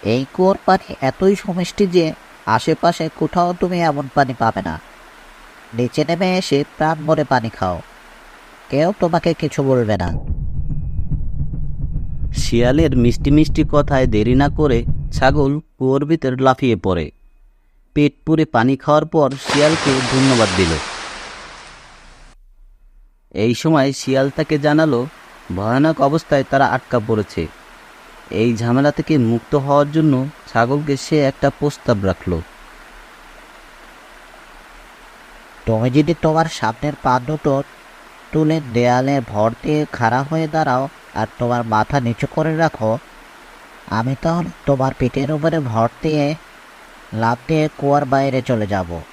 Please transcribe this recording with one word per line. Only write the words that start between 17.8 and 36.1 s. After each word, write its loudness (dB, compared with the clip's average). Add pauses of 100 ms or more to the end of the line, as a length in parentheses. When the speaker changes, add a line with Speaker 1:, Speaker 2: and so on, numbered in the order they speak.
Speaker 2:
পেট 2 (120)
পুরে 2
পানি 2
খাওয়ার 2
পর 2
শিয়ালকে 0
ধন্যবাদ 2
দিল। 2 (2500)
এই 0
সময় 2
শিয়াল 0
তাকে -2
জানালো, 2 (480)
ভয়ানক 0
অবস্থায় 0
তারা 2
আটকা -2
পড়েছে। -2 (840)
এই 0
ঝামেলা 2
থেকে 0
মুক্ত 0
হওয়ার 2
জন্য 2 (280)
ছাগলকে 0
সে -2
একটা 0
প্রস্তাব -2
রাখল। -2 (3250)
Speaker 1:
"তুমি 0
যদি 2